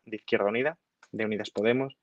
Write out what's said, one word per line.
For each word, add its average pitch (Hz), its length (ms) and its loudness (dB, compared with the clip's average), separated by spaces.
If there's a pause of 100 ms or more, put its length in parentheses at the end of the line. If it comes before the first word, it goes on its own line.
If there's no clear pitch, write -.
de 110 140 -10
Izquierda 104 320 2
Unida, 131 280 -2 (360)
de 110 100 -2
Unidas 107 260 -4
Podemos 123 540 0